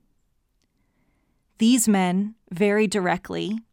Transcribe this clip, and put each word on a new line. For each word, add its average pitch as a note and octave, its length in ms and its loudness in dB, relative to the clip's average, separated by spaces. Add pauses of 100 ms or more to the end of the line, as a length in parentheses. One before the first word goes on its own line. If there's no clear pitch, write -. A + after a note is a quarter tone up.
(1600)
These A#3 320 2
men G3 460 0 (160)
very G#3 360 2
directly F#3 720 -4 (120)